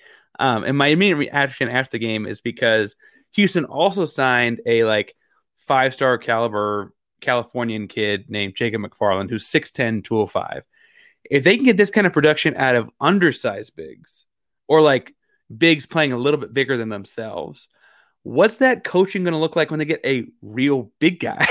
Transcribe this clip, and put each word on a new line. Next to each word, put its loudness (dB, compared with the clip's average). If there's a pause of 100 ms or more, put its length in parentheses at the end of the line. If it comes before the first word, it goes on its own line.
(400)
Um, 0
and -2
my 2
immediate 4
reaction -2
after -4
the -6
game -4
is -10
because 0 (380)
Houston 0
also 0
signed 0
a, 2
like, 0 (440)
five-star 0
caliber -4 (300)
Californian -4
kid -4
named -6
Jacob -4
McFarland, -2
who's -6
six -2
ten, -2
two -2
oh 2
five. -8 (600)
If 0
they 6
can 0
get 6
this 4
kind 4
of 0
production 2
out 2
of 0 (100)
undersized 0
bigs -20 (420)
or, 4
like, 2 (420)
bigs 4
playing 0
a -4
little 0
bit -12
bigger 0
than -4
themselves, -12 (560)
what's 2
that 2
coaching 0
gonna -2
look -2
like 0
when -4
they -2
get -4
a -2 (160)
real -2
big 2
guy -4